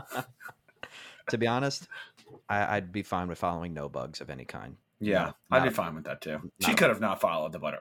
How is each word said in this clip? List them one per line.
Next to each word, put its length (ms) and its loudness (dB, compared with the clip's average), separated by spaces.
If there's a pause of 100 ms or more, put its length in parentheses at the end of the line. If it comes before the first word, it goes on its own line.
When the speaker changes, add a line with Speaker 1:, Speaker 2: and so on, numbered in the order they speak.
(1300)
Speaker 1:
To 80 2
be 100 4
honest, 400 2 (600)
I, 260 2
I'd 160 -2
be 100 -2
fine 280 -2
with 80 -6
following 360 0
no 140 -4
bugs 320 -6
of 100 -12
any 140 -8
kind. 320 -12 (240)
Speaker 2:
Yeah, 140 2 (100)
Speaker 1:
No, 100 -4 (180)
Speaker 2:
I'd 80 8
Speaker 1:
not 40 4
Speaker 2:
be 60 4
Speaker 1:
a, 20 -6
Speaker 2:
fine 240 -2
with 80 -10
that 160 -8
too. 140 -6
Speaker 1:
not 260 -8
Speaker 2:
She 140 4
Speaker 1:
a 20 4
Speaker 2:
could 140 8
have 100 2
not 220 0
followed 320 2
the 60 -8
butter-, 220 -4